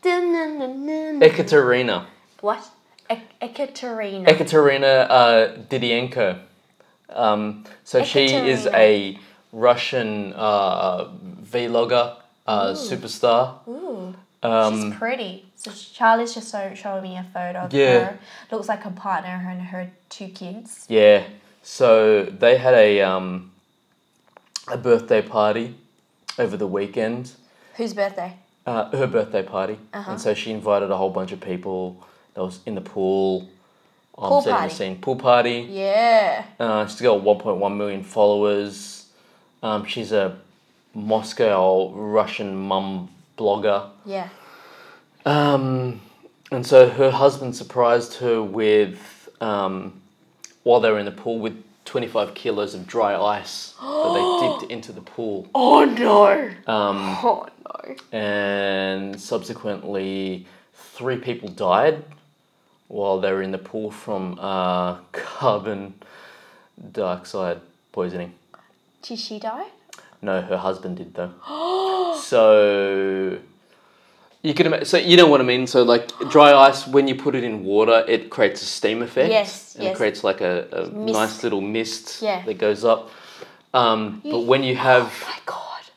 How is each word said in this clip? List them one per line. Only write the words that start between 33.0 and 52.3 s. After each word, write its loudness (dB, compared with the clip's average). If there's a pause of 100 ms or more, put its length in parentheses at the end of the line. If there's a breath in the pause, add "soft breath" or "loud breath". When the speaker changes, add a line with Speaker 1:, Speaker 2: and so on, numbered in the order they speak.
Speaker 2:
I'm -4
Speaker 1:
Pool 4
Speaker 2:
setting 0
the 0
Speaker 1:
party. -6
Speaker 2:
scene. -8
Pool -4
party. 2
Speaker 1:
Yeah. 0 (160)
Speaker 2:
Uh, 0
she's -14
got 4
one 4
point -4
one -2
million -6
followers. 0 (560 soft breath)
Um, -4
she's -8
a -2 (580)
Moscow 0
Russian -4
mum -6 (280)
blogger. -2 (180)
Speaker 1:
Yeah. -10 (960 loud breath)
Speaker 2:
Um, 0 (500 soft breath)
and -6
so 10
her 2
husband 0
surprised 0
her -2
with, 0 (120)
um, -4 (640)
while 6
they 4
were 2
in -4
the -8
pool, -8
with -8 (220)
twenty-five -4